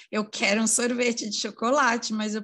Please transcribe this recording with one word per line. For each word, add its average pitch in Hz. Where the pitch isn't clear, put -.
eu 214
quero 214
um 220
sorvete 240
de 208
chocolate, 233
mas 214
eu 214